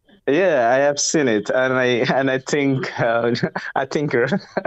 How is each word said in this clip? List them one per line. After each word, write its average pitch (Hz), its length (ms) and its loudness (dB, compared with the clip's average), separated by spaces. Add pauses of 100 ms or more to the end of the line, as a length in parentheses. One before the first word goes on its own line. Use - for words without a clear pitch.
(260)
Yeah, 143 440 2
I 131 100 4
have 143 200 2
seen 151 260 0
it, 107 220 0
and 131 240 0
I, 127 140 2 (280)
and 135 160 0
I 131 80 0
think, 135 600 -2
uh, 120 340 0 (200)
<laughs> - 200 -10
I 135 120 -2
think 147 280 -4 (520)